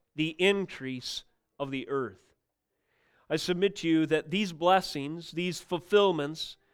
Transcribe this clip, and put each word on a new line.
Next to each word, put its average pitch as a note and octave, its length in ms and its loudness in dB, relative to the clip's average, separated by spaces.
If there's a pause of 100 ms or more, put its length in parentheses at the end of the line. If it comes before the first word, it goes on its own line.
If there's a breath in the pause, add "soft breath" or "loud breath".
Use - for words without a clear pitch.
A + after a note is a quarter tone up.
(160)
the D#3 220 -2
increase E3+ 840 -2 (340)
of C#3 140 -6
the C3+ 160 -6
earth. B2 320 -4 (1120)
I D#3 80 0
submit F3+ 400 0
to E3 100 -4
you D#3+ 200 4
that D3+ 240 0
these F#3+ 200 0
blessings, E3 800 0
these F3 300 -4
fulfillments, E3+ 960 0 (160)